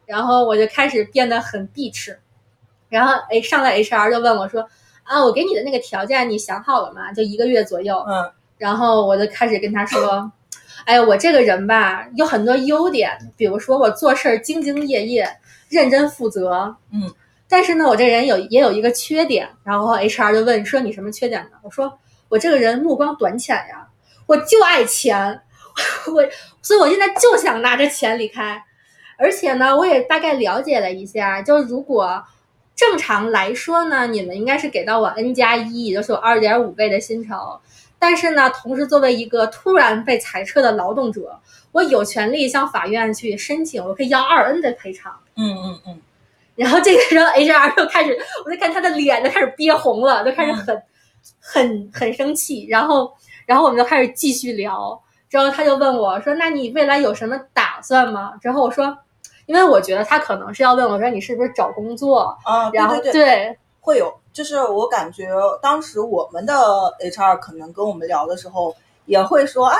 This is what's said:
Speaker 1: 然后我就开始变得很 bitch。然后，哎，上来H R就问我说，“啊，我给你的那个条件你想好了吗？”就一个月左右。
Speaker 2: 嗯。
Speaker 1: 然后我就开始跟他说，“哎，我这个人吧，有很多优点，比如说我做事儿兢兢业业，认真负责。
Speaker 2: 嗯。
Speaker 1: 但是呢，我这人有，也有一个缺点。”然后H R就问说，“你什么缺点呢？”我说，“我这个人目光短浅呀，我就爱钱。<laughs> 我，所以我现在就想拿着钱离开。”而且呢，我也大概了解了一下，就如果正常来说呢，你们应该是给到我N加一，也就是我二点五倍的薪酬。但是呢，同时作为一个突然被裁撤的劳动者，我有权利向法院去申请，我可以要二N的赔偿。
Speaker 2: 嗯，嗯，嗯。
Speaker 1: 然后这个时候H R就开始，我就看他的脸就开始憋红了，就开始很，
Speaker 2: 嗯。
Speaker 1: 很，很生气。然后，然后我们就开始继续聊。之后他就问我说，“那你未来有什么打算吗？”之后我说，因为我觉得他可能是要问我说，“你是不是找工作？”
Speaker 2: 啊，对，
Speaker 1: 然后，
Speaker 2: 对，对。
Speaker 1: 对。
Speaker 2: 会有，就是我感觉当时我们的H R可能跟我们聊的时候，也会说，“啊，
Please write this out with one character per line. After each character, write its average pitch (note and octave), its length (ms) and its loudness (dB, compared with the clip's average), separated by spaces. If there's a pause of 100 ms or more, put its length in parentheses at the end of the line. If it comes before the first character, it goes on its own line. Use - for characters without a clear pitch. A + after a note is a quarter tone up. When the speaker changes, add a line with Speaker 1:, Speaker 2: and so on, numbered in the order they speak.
Speaker 1:
然 G#3+ 180 -6
后 B3 220 4
我 G#3+ 120 0
就 A3 100 2
开 C#4 220 -2
始 A3+ 160 -2
变 B3 240 0
得 A#3 100 -2
很 G3 300 -10
bitch。 - 460 -12 (760)
然 A3+ 160 2
后， C4+ 80 2 (160)
哎， A3+ 100 0
上 C#4 220 -2
来 B3+ 140 2
H G#3+ 180 0
R G#3+ 180 2
就 A#3+ 80 0
问 A#3 160 2
我 G3 120 -4
说 A3 200 -8 (360)
，“啊， C#4 200 0
我 A#3+ 80 4
给 C#4+ 120 0
你 F#4+ 100 -2
的 G#4+ 80 -2
那 C4+ 80 -6
个 C4 80 -4
条 G3+ 260 -8
件 B3 240 -2
你 G#3+ 100 -4
想 G#3 260 -8
好 C4 180 0
了 F#3 100 -8
吗？” G3 220 -14
就 A3 80 -4
一 G#3 160 -4
个 A#3 80 0
月 A#3+ 180 2
左 F#3 160 -6
右。 F#3+ 280 -4
Speaker 2:
嗯。 F#3 240 -4 (260)
Speaker 1:
然 G#3 180 -4
后 A3+ 300 2
我 G3 100 2
就 G#3 120 0
开 A#3+ 200 -2
始 G#3+ 120 0
跟 G3+ 120 -6
他 G#3 140 -2
说 G#3 460 -2 (540)
，“哎， A#3+ 140 6
我 A3 160 6
这 D#4+ 160 2
个 C#4 100 6
人 G3 260 2
吧， G#3+ 480 0
有 D#4 100 0
很 A3 180 -2
多 B3 120 2
优 D4+ 340 0
点， F#3+ 260 -2 (220)
比 A3 80 -2
如 G3+ 140 -2
说 C4 180 0
我 A#3 140 2
做 C4+ 240 2
事 - 120 -2
儿 A3+ 100 2
兢 D4+ 200 -6
兢 C#4+ 260 -4
业 B3 220 -2
业， A3+ 320 -2 (320)
认 D4 180 4
真 C#4 220 2
负 B3+ 180 -6
责。 F#3 480 -4 (160)
Speaker 2:
嗯。 G#3 220 -6 (360)
Speaker 1:
但 F#4 140 6
是 F4 120 0
呢， D#4 120 2
我 A3+ 80 6
这 B3 100 4
人 A#3+ 220 2
有， G#3+ 100 2
也 A3 220 2
有 A#3 140 4
一 G#3+ 80 -2
个 A#3+ 100 2
缺 D#4 320 -2
点。” A#3 240 -2 (160)
然 G3+ 160 -2
后 A3+ 140 0
H G#3 280 -2
R G#3 120 2
就 A3 80 4
问 A3+ 240 2
说 C4+ 160 0
，“你 A3 100 -6
什 G3 100 -12
么 G3+ 80 -10
缺 A#3 200 -6
点 G#3 140 -6
呢？” - 80 -20 (120)
我 G#3 60 -20
说 C4+ 280 -6 (300)
，“我 A3 100 2
这 E4 140 0
个 C#4+ 60 4
人 A#3 220 2
目 D#4 140 0
光 - 220 -2
短 G3+ 220 -4
浅 B3 180 -4
呀， - 320 -12 (380)
我 D4+ 100 4
就 G#4+ 280 4
爱 E4+ 200 4
钱。 G3+ 580 -2 (300)
<laughs> - 420 -6
我， D#4 80 4 (400)
所 G#4 140 2
以 G#4 40 8
我 D4 100 6
现 F#4+ 100 2
在 G4 140 2
就 A#4+ 240 4
想 A#3 240 0
拿 B3 160 2
着 C#4+ 100 4
钱 A#3 320 -2
离 G#3+ 80 -4
开。” G#3+ 340 -8 (560)
而 D#4+ 140 2
且 D4 220 -2
呢， C4 240 2
我 F4 80 4
也 C#4+ 160 4
大 D#4 180 2
概 D#4 140 -2
了 A3+ 280 -2
解 C#4 200 -2
了 F#3 100 -4
一 F#3+ 140 -12
下， G3 360 -4
就 D4 180 4
如 B3 220 -4
果 G3 400 -2 (540)
正 G#4+ 220 2
常 A3 340 -2
来 G3+ 220 0
说 E4 320 -2
呢， C4+ 220 -2
你 G#3+ 160 -4
们 F3+ 120 -10
应 G3+ 80 -6
该 C4+ 140 0
是 D4+ 100 -6
给 B3+ 160 -4
到 A3 160 0
我 G#3+ 80 2
N A#3+ 260 -4
加 A#3+ 220 2
一， A#3 300 -6
也 F#3+ 100 -2
就 G#3 80 -4
是 A#3 80 -6
我 G#3 60 -2
二 A3+ 240 2
点 A3 200 2
五 G#3 100 -4
倍 G#3+ 180 -2
的 G3+ 100 0
薪 A3+ 260 -10
酬。 - 360 -12 (360)
但 F4 200 2
是 E4 140 0
呢， C#4 180 4
同 B3+ 260 -8
时 C#4+ 100 -2
作 C#4+ 140 4
为 B3+ 160 4
一 A3+ 100 -6
个 A3 220 0
突 F#4+ 260 -2
然 A#3 300 4
被 A#3+ 160 0
裁 F#3+ 240 -10
撤 C4+ 180 0
的 A#3 120 4
劳 G3 200 -2
动 B3 160 -2
者， - 300 -12 (320)
我 E4+ 100 2
有 C4 220 2
权 G#3+ 260 -4
利 C#4 200 -2
向 C#4 200 -2
法 F3+ 180 -6
院 A3 260 -2
去 G#3 240 -8
申 D4+ 260 -6
请， C4 220 -10
我 F#3+ 100 -8
可 C#4 80 -4
以 B3 60 -4
要 C4 120 2
二 C4+ 260 2
N D#4 120 -2
的 D4 140 -2
赔 F#3+ 180 -14
偿。 F#3 260 -18 (200)
Speaker 2:
嗯， G#3+ 180 -4
嗯， F#3 320 -12
嗯。 E3+ 140 -18 (540)
Speaker 1:
然 B3 160 0
后 E4+ 100 6
这 F#4+ 140 6
个 B4 60 6
时 D#4+ 180 4
候 E4+ 80 6
H D4 240 4
R D4 240 6
就 E4 100 2
开 E4 180 2
始， C#4 140 -2 (260)
我 D4 60 -10
就 F4 80 -6
看 E4+ 160 -2
他 F#4 80 -4
的 F4+ 80 2
脸 C#4+ 340 0
就 C4+ 60 2
开 G4 100 0
始 C4+ 60 0 (100)
憋 D#4 160 2
红 B3 300 0
了， B3 220 2
就 B3+ 80 -2
开 D#4 120 -2
始 D4 100 -2
很， A3 220 -6
Speaker 2:
嗯。 - 80 -12 (560)
Speaker 1:
很， A3+ 540 -2
很 A3+ 200 -4
生 C#4 200 -4
气。 B3 340 -8
然 A3+ 200 0
后， C#4+ 260 0 (320)
然 B3 100 4
后 D4 80 4
我 C#4+ 60 6
们 A#3 80 -2
就 A#3+ 60 4
开 C4+ 180 2
始 B3 120 0
继 C#4 200 -2
续 B3 200 -8
聊。 G#3 460 -8 (300)
之 C#4 80 0
后 C#4 140 2
他 D4+ 120 -4
就 C#4 120 4
问 C4+ 200 2
我 G3+ 240 0
说 C#4+ 200 -2
，“那 E4 100 0
你 C4+ 220 -4
未 C#4+ 140 2
来 C#4+ 120 2
有 A#3+ 160 0
什 A3 160 -8
么 C4+ 100 -6 (140)
打 G#3+ 280 -2
算 B3+ 300 2
吗？” G3+ 300 -8
之 A#3+ 100 -4
后 C4+ 120 2
我 A#3+ 80 0
说， C#4 260 -2 (480)
因 D#4 100 -2
为 F#4 80 6
我 C4+ 160 6
觉 F#3+ 140 -4
得 G3+ 100 -2
他 D4 140 0
可 G3+ 200 -4
能 F#3+ 140 -12
是 A#3 120 -2
要 B3+ 100 6
问 B3 160 2
我 G3+ 80 -2
说 A3 140 -2
，“你 G3+ 100 -6
是 A#3+ 140 -8
不 A#3+ 80 -2
是 B3 100 -4
找 G3 180 -2
工 A3 240 -10
作？” B3 480 0
Speaker 2:
啊， A3 280 0
对， A3 80 0
Speaker 1:
然 G#3+ 80 4
后， D4 80 0
Speaker 2:
对， C#4 160 -2
对。 D#4 120 6
Speaker 1:
对。 A3+ 340 2 (220)
Speaker 2:
会 D4 200 2
有， E3+ 120 -2 (220)
就 D4+ 100 -10
是 C#4+ 200 -6
我 G#3+ 240 -2
感 F3+ 260 -4
觉 F#3 140 -14 (340)
当 D4 180 0
时 G#3+ 220 -8
我 G#3+ 320 -4
们 F3 100 -10
的 C#4+ 120 -2 (440)
H F3+ 220 -8
R F#3 160 4
可 F3+ 160 -16
能 D#3+ 180 -18
跟 G3+ 140 -6
我 G#3 80 -4
们 E3 140 -10
聊 D#3 180 -2
的 F3 100 -6
时 F#3 140 -16
候， F3 260 -4 (300)
也 G3 160 4
会 C#4 240 2
说 B3+ 240 -2
，“啊， F#4 100 2